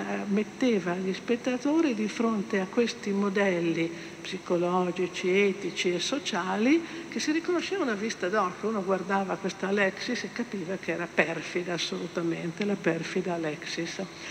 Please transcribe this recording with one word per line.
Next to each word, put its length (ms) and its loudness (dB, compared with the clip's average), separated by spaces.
metteva 680 2
gli 180 0
spettatori 840 2
di 120 0
fronte 520 0
a 60 0
questi 460 0
modelli 800 2
psicologici, 1080 0
etici 640 2
e 60 0
sociali 840 2
che 100 -4
si 120 0
riconoscevano 600 0
a 40 0
vista 340 -2
d'occhio. 400 0
Uno 140 0
guardava 520 0
questa 320 -4
Alexis 560 0
e 100 -6
capiva 440 -4
che 140 -6
era 200 -4
perfida 640 0
assolutamente, 920 -2
la 100 0
perfida 600 0
Alexis. 640 -4